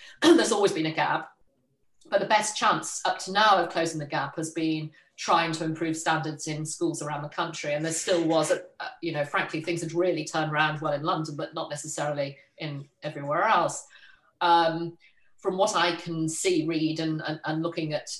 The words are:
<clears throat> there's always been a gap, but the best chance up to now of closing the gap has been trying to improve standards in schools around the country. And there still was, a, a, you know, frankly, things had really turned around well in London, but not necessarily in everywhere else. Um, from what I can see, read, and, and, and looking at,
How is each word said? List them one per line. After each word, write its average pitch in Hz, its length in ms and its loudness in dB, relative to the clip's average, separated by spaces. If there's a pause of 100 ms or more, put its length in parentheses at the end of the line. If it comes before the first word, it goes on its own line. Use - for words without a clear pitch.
<clears throat> - 160 -18
there's 254 300 6
always 202 200 4
been 160 140 0
a 156 80 -2
gap, - 360 0 (800)
but 196 120 4
the - 60 -2
best 214 300 2
chance 190 480 0
up - 160 0
to 185 120 -6
now 208 240 6
of 170 140 2
closing 165 280 0
the 147 80 -6
gap 139 300 -4
has 160 140 -4
been 156 400 -2 (260)
trying 165 360 2
to 165 120 -4
improve 160 320 -2
standards 151 500 -2
in 156 180 -4
schools 156 380 -4
around 147 200 -6
the 147 60 -8
country. 156 460 -4
And 151 100 -2
there 160 80 -2
still 170 340 2
was, 156 240 2
a, - 120 0 (180)
a, - 60 -6 (160)
you 165 100 -2
know, 147 120 -2
frankly, 165 360 -2
things 165 220 -4
had 156 100 -6
really 170 320 0
turned 156 280 -2
around 151 280 0
well 151 140 -2
in 143 80 -4
London, 156 340 -2
but 147 180 -8
not 160 140 -6
necessarily 143 680 -6 (220)
in 143 280 -8 (160)
everywhere 180 420 -2
else. 180 420 2 (540)
Um, 170 560 4 (420)
from 185 180 -2
what 196 200 2
I 170 200 2
can 160 320 -4
see, 160 380 0
read, 156 340 0
and, 160 260 -2
and, 156 180 -6
and 156 180 -2
looking 160 320 -4
at, - 140 -6 (120)